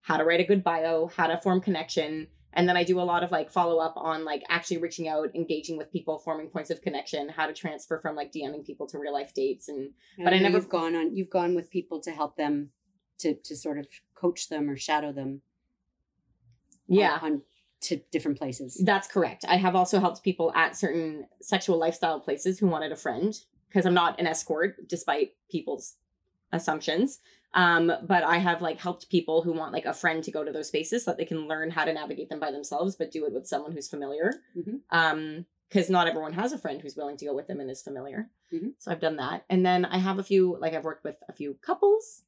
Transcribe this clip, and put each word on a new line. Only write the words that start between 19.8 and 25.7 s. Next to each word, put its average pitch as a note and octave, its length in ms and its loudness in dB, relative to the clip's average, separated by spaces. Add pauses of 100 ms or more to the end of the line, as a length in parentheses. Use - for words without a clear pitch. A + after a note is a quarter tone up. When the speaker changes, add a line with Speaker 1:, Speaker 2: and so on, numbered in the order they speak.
Speaker 1:
helped F3+ 220 0
people F3 320 2
at D#3+ 220 4
certain D#3+ 500 -2 (160)
sexual F#3 360 0
lifestyle E3 420 0
places F3 380 -2
who G#3 80 2
wanted D#3 240 0
a D3+ 60 -6
friend, D#3+ 420 -4 (320)
'cause F#3 140 4
I'm F3+ 100 6
not E3+ 240 4
an E3+ 80 0
escort, D#3+ 640 -2
despite D#3 460 -2 (160)
people's - 460 -6 (560)